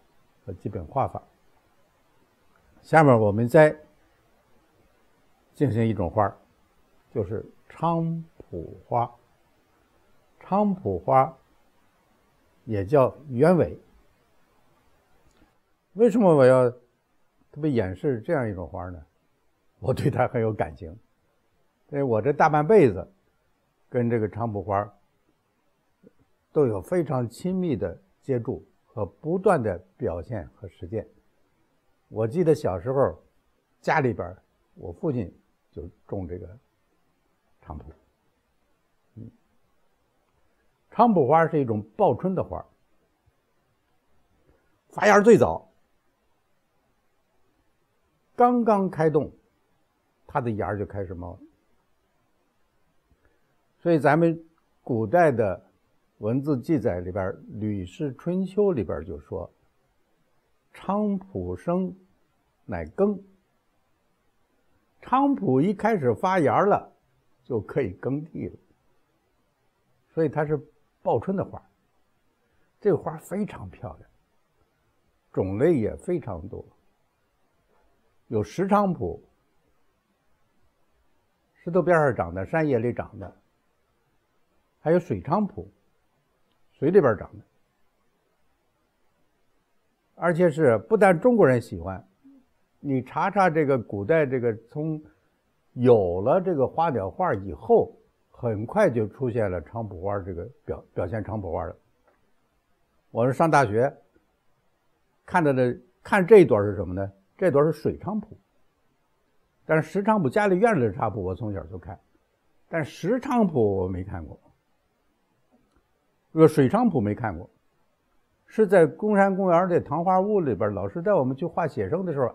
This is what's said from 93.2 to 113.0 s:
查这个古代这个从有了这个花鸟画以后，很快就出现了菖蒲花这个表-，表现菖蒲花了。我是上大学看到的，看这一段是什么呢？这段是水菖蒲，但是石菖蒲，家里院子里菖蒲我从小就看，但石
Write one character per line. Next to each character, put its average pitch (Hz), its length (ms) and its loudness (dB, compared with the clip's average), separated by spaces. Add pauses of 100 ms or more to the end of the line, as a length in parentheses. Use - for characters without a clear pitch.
查 190 200 4
这 156 160 0
个 135 120 2
古 101 260 -8
代 156 200 2
这 131 160 -2
个 117 160 -2 (120)
从 156 340 -8 (720)
有 104 480 4
了 147 180 2
这 180 140 -2
个 131 120 0
花 165 220 -2
鸟 101 220 -4
画 170 240 -2
以 95 180 -8
后， 120 420 2 (360)
很 110 340 -6
快 190 260 2
就 113 160 -2
出 123 240 -6
现 107 200 -2
了 90 100 -6
菖 110 260 -12
蒲 95 140 -14
花 101 200 -4
这 90 140 -10
个 85 140 -12 (160)
表-， - 180 -10 (120)
表 90 120 -6
现 104 160 -6
菖 101 160 -8
蒲 90 140 -10
花 87 140 -6
了。 85 100 -14 (1300)
我 113 160 0
是 131 80 0
上 165 160 2
大 143 160 4
学 113 280 0 (1300)
看 180 180 0
到 143 80 4
的， 127 260 0 (240)
看 196 240 0
这 214 120 10
一 180 80 10
段 107 180 2
是 104 100 -2
什 92 140 -6
么 90 60 -8
呢？ 98 180 -6 (240)
这 185 140 0
段 139 160 4
是 160 60 0
水 - 260 -6
菖 214 200 -8
蒲， - 180 -12 (1300)
但 156 160 2
是 - 80 -16
石 196 120 -4
菖 220 160 2
蒲， 143 120 0
家 208 160 2
里 185 120 2
院 226 160 4
子 123 140 2
里 95 80 -6
菖 120 140 -2
蒲 101 120 -8
我 92 120 -4
从 107 180 -8
小 95 120 -8
就 92 140 -16
看， - 200 -16 (720)
但 165 140 -4
石 214 380 -4